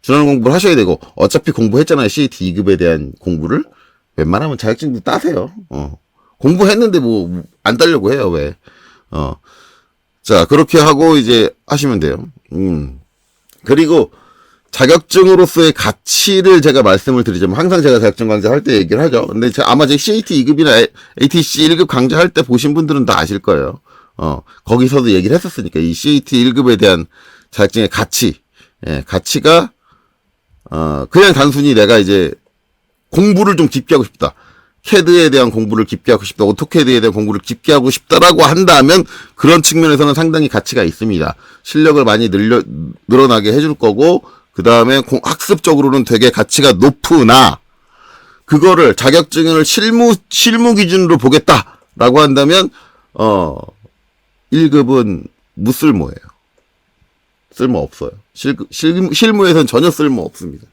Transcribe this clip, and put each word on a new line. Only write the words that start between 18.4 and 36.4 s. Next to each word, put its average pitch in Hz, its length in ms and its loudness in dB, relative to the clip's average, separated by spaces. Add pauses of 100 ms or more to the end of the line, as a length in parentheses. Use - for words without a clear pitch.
때 131 120 -2
얘기를 101 280 0
하죠. 127 240 0
근데 117 240 -4
제, 120 120 -4
아마 139 240 2
제 139 100 0
씨에이티 208 420 -4
이 127 60 0
급이나 139 420 2 (340)
에이티씨 151 440 -2
일 165 120 2
급 170 120 0
강좌할 131 400 0
때 160 140 -2
보신 123 320 -2
분들은 147 320 -2
다 104 120 -2
아실 90 220 -6
거예요. 71 400 -4 (360)
어, 76 260 -8 (220)
거기서도 127 460 0
얘기를 95 240 0
했었으니까 165 460 -6
이 82 120 -4
씨에이티 135 480 -2
일 123 140 0
급에 123 220 2
대한 92 300 0 (440)
자격증의 104 380 -2
가치, - 520 -6 (460)
예, 71 200 -8
가치가, 156 640 0 (1000)
어, 76 400 -6
그냥 190 220 2
단순히 143 420 0
내가 110 240 4
이제 95 340 0 (800)
공부를 196 460 0
좀 156 120 2
깊게 139 260 -2
하고 131 100 2
싶다. - 300 -8 (480)
캐드에 175 480 2
대한 127 200 2
공부를 110 340 -2
깊게 - 280 -4
하고 101 120 0
싶다. - 200 -4